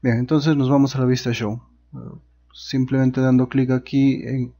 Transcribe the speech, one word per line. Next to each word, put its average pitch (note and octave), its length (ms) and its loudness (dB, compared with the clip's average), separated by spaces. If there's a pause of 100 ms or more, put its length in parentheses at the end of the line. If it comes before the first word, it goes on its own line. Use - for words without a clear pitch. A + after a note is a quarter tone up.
bien, A#2 160 0
entonces D3 380 0
nos C3 140 0
vamos C#3 240 4
a C3 60 -2
la B2+ 60 2
vista B2+ 260 0
show. A2+ 280 -6 (320)
Eh, C3+ 60 -16 (540)
simplemente C3 680 0
dando B2+ 280 4
clic C3 240 0
aquí C3+ 500 0
en B2 380 -6